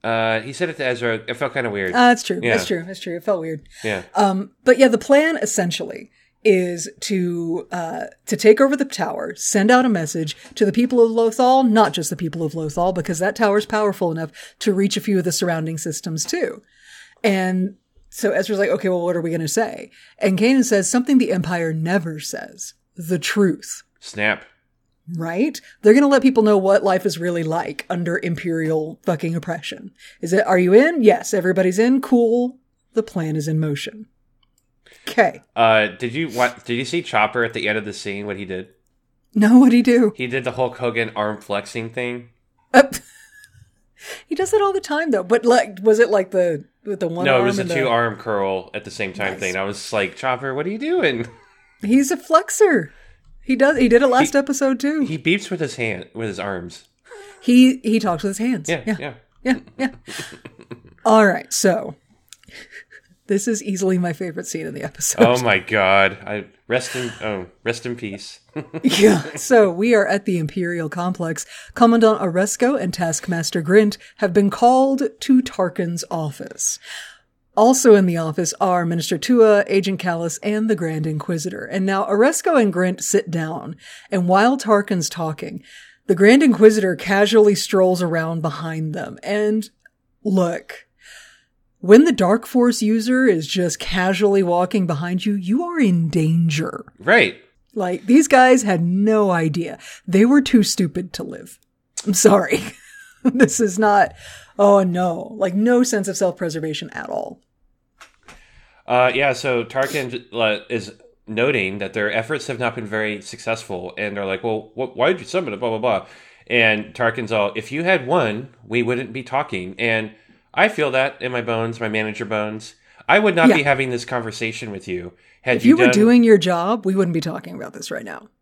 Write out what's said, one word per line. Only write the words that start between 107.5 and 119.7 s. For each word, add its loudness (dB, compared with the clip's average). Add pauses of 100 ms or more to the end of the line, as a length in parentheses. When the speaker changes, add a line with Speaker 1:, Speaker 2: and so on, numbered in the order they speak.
Speaker 1:
Uh, 2
yeah, 0
so -2
Tarkin -4
j-, -10
uh, 0 (100)
is -6 (320)
noting -2
that -8
their -2
efforts -4
have -8
not -4
been -10
very -6
successful, -10
and -6
they're -6
like, -6
"Well, -6
wh-, -8
why 2
did -4
you -16
summon -6
it, -10
blah, -4
blah, -4
blah?" -2 (380)
And 2
Tarkin's -2
all, 0
"If -8
you -6
had 0
won, -2 (140)
we -2
wouldn't -4
be -12
talking." -6